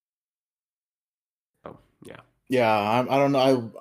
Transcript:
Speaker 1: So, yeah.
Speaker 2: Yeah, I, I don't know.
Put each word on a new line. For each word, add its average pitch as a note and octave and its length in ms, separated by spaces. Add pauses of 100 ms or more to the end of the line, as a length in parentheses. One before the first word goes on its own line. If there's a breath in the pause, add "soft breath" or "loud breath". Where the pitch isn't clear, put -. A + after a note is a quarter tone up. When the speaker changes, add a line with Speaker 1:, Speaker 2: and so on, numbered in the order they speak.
(1700)
Speaker 1:
So, - 140 (240)
yeah. - 160 (280)
Speaker 2:
Yeah, A#2+ 240
I, G#2+ 280
I B2+ 180
don't C#3 140
know. B2+ 500